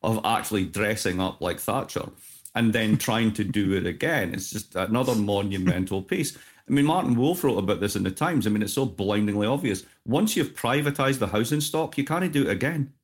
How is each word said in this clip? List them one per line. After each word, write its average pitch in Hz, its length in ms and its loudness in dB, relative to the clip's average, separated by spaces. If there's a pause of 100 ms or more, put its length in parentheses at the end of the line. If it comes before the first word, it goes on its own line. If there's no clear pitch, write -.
of 110 200 0
actually 104 420 0
dressing 98 540 -2
up 92 220 -2
like 85 180 -2
Thatcher - 500 -4 (440)
and 113 180 4
then 110 260 2
trying 113 360 2
to 107 100 -2
do 95 300 0
it 92 140 0
again, 104 480 -2
it's 95 160 -8
just - 240 -8
another 113 400 0
monumental 98 880 0
piece. - 340 -2 (320)
I 139 40 2
mean, 143 120 4
Martin 151 300 2
Wolf 147 280 2
wrote 123 140 2
about 98 220 0
this 101 160 -2
in 98 80 0
the 95 80 0
Times. 147 340 0
I 107 60 2
mean, 104 100 2
it's 101 120 -2
so 135 120 0
blindingly 104 600 0
obvious. 113 360 -2 (220)
Once 180 300 2
you've 147 200 -2
privatised 139 640 0
the 101 80 0
housing 117 340 0
stock, 156 360 -2
you 139 80 0
can't 170 260 0
do 143 120 2
it 123 60 0
again 135 420 0 (120)